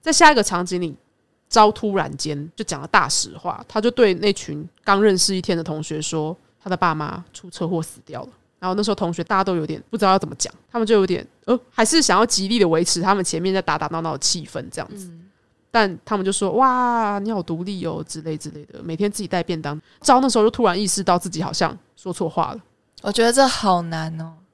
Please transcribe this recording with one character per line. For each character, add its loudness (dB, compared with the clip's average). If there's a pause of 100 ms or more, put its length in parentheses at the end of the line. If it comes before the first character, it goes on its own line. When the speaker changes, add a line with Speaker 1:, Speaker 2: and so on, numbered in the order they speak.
Speaker 1:
在 -2
下 10
一 6
个 4
场 -2
景 -4
里， -6 (540)
招 6
突 -4
然 -2
间 -8
就 -10
讲 -8
了 -12
大 4
实 -4
话， -8
他 -4
就 2
对 4
那 0
群 -10 (160)
刚 4
认 6
识 2
一 -2
天 -2
的 -4
同 -6
学 -8
说， -4 (260)
他 -14
的 -2
爸 0
妈 -8
出 -20
车 -8
祸 -2
死 -12
掉 -14
了。 -14 (300)
然 -6
后 -2
那 -2
时 -2
候 2
同 -2
学 -6
大 -4
家 0
都 0
有 -2
点 -8
不 -8
知 0
道 4
要 6
怎 -4
么 -12
讲， -6 (180)
他 -6
们 0
就 4
有 4
点， -4 (200)
呃， 2 (120)
还 0
是 4
想 4
要 4
极 -2
力 2
的 6
维 2
持 -2
他 2
们 0
前 -4
面 0
在 0
打 -2
打 -4
闹 -6
闹 -4
的 -8
气 -2
氛 -10
这 -12
样 -8
子。 -16
Speaker 2:
嗯。 -20 (480)
Speaker 1:
但 2
他 -4
们 -2
就 0
说 -2 (100)
：“哇， 0
你 -4
好 -4
独 -6
立 -8
哦，” -8
之 -12
类 -8
之 -12
类 -18
的， -20
每 -8
天 0
自 -8
己 -8
带 -2
便 -4
当。 -8 (220)
招 6
那 2
时 0
候 4
就 6
突 0
然 2
意 -2
识 -2
到 4
自 -6
己 -6
好 -4
像 0 (220)
说 -10
错 -4
话 -2
了。 -12 (400)
Speaker 2:
我 -6
觉 2
得 4
这 6
好 2
难 -8
哦。 -14 (200)